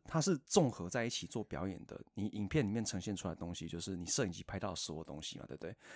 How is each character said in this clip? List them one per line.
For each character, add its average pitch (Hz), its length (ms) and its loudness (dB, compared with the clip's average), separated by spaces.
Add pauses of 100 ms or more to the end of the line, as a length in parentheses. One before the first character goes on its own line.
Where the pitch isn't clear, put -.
它 165 160 2
是 170 180 6
综 151 320 8
合 87 180 -4
在 117 160 0
一 120 60 0
起 - 160 -4
做 113 160 -4
表 82 240 -2
演 92 200 -4
的。 - 140 -10 (140)
你 101 120 0
影 104 200 -2
片 143 180 4
里 98 40 2
面 110 160 2
呈 95 160 -2
现 98 160 -2
出 - 100 -6
来 85 80 -2
的 - 40 -8
东 85 160 -6
西， 85 120 -6
就 85 140 -6
是 95 160 -4
你 87 100 -4
摄 127 200 2
影 90 40 -2
机 78 140 -8
拍 95 160 -6
到 95 140 -2
所 80 240 -4
有 80 60 -6
东 76 160 -8
西 - 180 -8
嘛， - 80 -10
对 69 100 -8
不 - 60 -14
对？ 85 120 -6 (220)